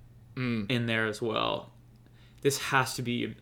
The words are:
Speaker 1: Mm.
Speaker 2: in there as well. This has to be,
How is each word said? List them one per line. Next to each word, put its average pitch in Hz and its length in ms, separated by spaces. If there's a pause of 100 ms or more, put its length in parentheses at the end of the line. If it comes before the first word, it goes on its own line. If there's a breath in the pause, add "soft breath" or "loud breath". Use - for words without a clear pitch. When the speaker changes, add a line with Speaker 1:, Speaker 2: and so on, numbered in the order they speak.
(360)
Speaker 1:
Mm. 117 340
Speaker 2:
in 120 180
there 113 200
as 107 140
well. - 500 (720 soft breath)
This 139 160
has - 380
to 131 60
be, 117 400